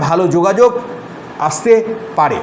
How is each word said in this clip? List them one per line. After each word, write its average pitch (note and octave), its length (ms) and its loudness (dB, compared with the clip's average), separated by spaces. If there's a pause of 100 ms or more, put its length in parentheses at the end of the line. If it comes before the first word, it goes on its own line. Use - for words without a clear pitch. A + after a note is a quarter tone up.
ভালো E3+ 160 2 (120)
যোগাযোগ G3 360 4 (760)
আসতে A3+ 260 2 (460)
পারে, D3+ 240 0